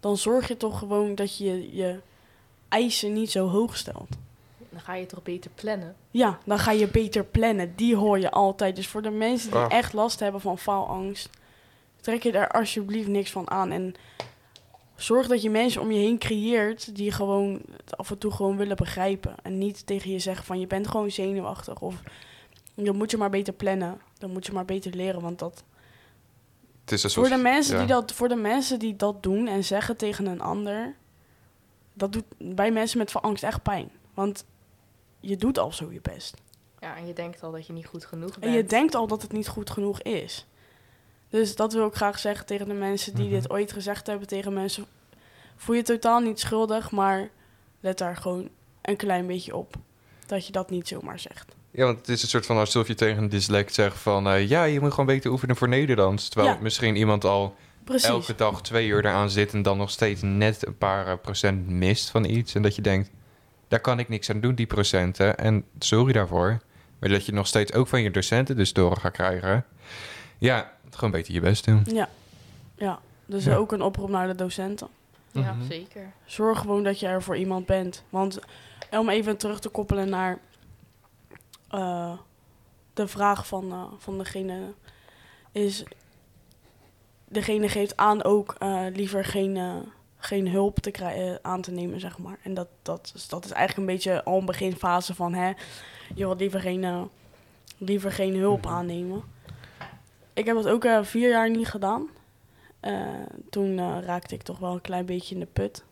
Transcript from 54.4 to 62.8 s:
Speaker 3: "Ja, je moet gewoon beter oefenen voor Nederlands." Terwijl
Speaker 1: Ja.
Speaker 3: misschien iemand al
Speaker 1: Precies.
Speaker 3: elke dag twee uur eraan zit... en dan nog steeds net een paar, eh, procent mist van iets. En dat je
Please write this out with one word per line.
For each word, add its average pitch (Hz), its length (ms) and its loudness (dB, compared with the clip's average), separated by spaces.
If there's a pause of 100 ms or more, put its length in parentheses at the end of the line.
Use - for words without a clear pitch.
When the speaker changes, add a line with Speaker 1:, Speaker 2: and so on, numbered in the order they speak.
Speaker 3:
"Ja, 165 160 6
je 147 160 4
moet 143 100 4
gewoon 139 160 2
beter 131 240 4
oefenen 127 260 2
voor 123 120 2
Nederlands." 120 600 4
Terwijl 104 260 4
Speaker 1:
Ja. - 60 -6
Speaker 3:
misschien 110 360 2
iemand 104 280 4
al 98 300 4 (300)
Speaker 1:
Precies. 254 240 2
Speaker 3:
elke 117 260 0
dag 101 280 2
twee 113 260 2
uur 104 160 4
eraan 101 260 4
zit... 101 220 2
en 104 100 2
dan 98 160 4
nog 101 120 -2
steeds 101 320 2
net 104 440 2
een - 120 -10
paar, 98 280 2
eh, 92 160 0
procent 98 460 0
mist 92 420 2
van 110 140 2
iets. 113 300 0
En 101 80 2
dat 101 140 4
je 107 60 -6